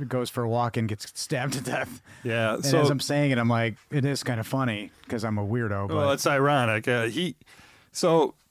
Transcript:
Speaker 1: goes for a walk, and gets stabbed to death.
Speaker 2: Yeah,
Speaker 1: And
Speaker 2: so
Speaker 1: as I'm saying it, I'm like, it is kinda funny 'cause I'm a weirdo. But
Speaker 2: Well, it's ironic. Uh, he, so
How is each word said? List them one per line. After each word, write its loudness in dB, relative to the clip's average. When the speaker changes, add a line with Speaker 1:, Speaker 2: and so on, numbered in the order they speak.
Speaker 1:
goes -4
for -4
a -2
walk, 0
and 0
gets -8
stabbed -4
to -6
death. -6
Speaker 2:
Yeah, 0
Speaker 1:
And -4
Speaker 2:
so 4
Speaker 1:
as 6
I'm 0
saying 2
it, 2
I'm 2
like, 2
it 0
is -2
kinda -4
funny -4
'cause -4
I'm 0
a -2
weirdo. -2
But -2
Speaker 2:
Well, 2
it's 0
ironic. 2
Uh, 2
he, -2
so 2